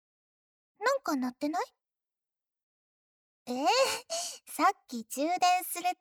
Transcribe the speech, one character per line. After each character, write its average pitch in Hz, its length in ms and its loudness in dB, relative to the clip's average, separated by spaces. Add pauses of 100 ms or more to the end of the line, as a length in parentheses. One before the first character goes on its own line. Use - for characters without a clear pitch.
(800)
な 494 160 2
ん 539 80 -4
か 311 140 -2
鳴 254 120 0
っ 247 80 -10
て 294 140 -2
な 359 100 -2
い？ 494 40 0 (1800)
え 247 40 -4
ー、 262 140 0 (800)
さ 339 240 2
っ - 20 0 (160)
き 226 160 -8
充 277 220 -4
電 359 380 2
す - 180 -6
る 359 60 0
っ - 20 0 (100)